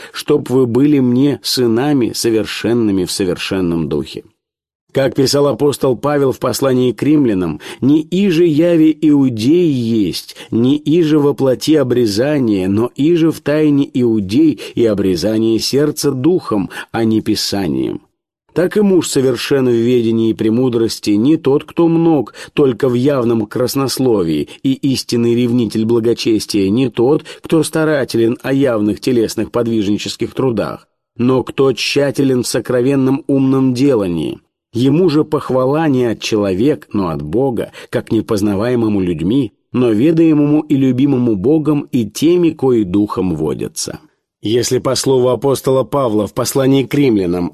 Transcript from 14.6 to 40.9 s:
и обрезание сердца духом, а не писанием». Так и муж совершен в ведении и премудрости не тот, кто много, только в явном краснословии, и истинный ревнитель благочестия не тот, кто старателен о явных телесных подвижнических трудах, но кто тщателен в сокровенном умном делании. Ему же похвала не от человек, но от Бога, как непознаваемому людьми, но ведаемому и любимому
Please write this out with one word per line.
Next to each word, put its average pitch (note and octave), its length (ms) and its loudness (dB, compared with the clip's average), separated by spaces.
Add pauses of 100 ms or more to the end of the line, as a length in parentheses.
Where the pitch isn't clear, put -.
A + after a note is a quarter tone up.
и A#2 100 0
обрезание G#2 760 0
сердца D3 500 -2
духом, C3 580 -2 (220)
а A2+ 140 -2
не A2 180 2
писанием». D2+ 800 -4 (500)
Так F3 240 -2
и G#3+ 60 2
муж F#3+ 260 2
совершен C3 580 0
в B2 60 2
ведении A2+ 560 2
и A2 60 0
премудрости A2+ 800 0
не C3+ 260 2
тот, D3 260 0
кто E3+ 240 0
много, E3 460 0 (180)
только C3 380 0
в - 20 0
явном A#2+ 540 0
краснословии, A2+ 1000 -2 (160)
и C3+ 120 0
истинный A#2+ 600 -2
ревнитель A#2 520 0
благочестия A2+ 840 0
не A#2+ 220 0
тот, C3 340 0 (160)
кто D#3+ 220 0
старателен C3 800 0
о C3+ 100 -4
явных A#2 480 0
телесных A2+ 520 -2
подвижнических A2 840 -2
трудах, G2 520 -4 (300)
но B2 280 2
кто C3+ 280 0
тщателен C3 720 -2
в - 40 -6
сокровенном C3 800 0
умном C3+ 460 2
делании. G2+ 680 0 (340)
Ему C#3 360 2
же D3 140 2
похвала C#3+ 640 -2
не B2+ 180 2
от G#2+ 140 -4
человек, G#2 760 -2
но F#2+ 140 -2
от D2+ 120 -6
Бога, G#2 520 -4 (180)
как A#2 200 -4
непознаваемому G#2+ 880 0
людьми, F#2 520 -2 (180)
но B2 200 0
ведаемому D3+ 720 2
и D3+ 160 -2
любимому B2+ 600 2